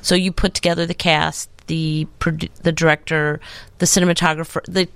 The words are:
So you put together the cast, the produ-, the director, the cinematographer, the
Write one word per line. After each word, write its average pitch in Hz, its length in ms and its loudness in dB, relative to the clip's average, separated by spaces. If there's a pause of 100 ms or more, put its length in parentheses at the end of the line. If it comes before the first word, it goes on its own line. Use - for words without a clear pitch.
So - 140 2
you 185 160 2
put - 240 0
together 170 320 0
the 175 80 -4
cast, 156 520 0 (200)
the 156 400 -2 (120)
produ-, 156 300 -4 (140)
the 170 80 2
director, 151 680 0 (380)
the 180 80 0
cinematographer, 170 840 2
the 180 280 0